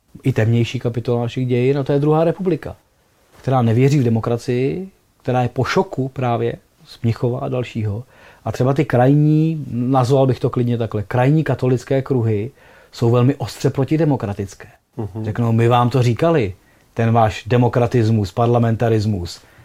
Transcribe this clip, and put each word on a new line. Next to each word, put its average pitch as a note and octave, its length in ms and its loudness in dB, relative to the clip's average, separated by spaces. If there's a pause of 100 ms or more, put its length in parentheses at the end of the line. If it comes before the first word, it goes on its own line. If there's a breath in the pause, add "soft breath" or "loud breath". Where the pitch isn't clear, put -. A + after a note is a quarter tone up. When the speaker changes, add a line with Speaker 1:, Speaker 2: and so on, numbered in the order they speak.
(220)
Speaker 1:
i C3 100 0
temnější A#2 460 0
kapitola A#2+ 440 -2
našich B2+ 240 -4
dějin, B2+ 320 0
a C#3 60 -2
to D3 80 -2
je C#3+ 60 2
druhá D#3 260 2
republika, E3+ 520 -4 (680)
která C3 200 0
nevěří C3 360 4
v B2+ 60 2
demokracii, B2 840 -2 (340)
která B2+ 200 -2
je A#2+ 60 -2
po B2 160 -4
šoku C#3 440 -2
právě A#2+ 460 -4 (320)
z - 160 -20
Mnichova A#2+ 360 -2
a C3+ 100 -6
dalšího. A#2 560 -6 (400 soft breath)
A A2 80 -6
třeba B2+ 220 2
ty C#3+ 100 2
krajní, D3+ 840 2
nazval C3 560 2
bych B2 140 0
to B2+ 100 -2
klidně A#2+ 280 -2
takhle, A2 240 -4
krajní C#3 420 2
katolické B2+ 580 -2
kruhy A2+ 480 -2 (420 soft breath)
jsou A#2 180 0
velmi B2 240 4
ostře - 360 -4
protidemokratické. C3 1000 -2 (280)
Speaker 2:
Mhm. A2 280 -8
Speaker 1:
Řeknou: A2+ 280 -2
"My A#2 160 4
vám A#2+ 220 4
to B2+ 120 2
říkali, A#2+ 520 0 (400 soft breath)
ten A2+ 180 0
váš A2+ 340 2
demokratismus, A#2 840 2
parlamentarismus. A2+ 1080 0 (240 soft breath)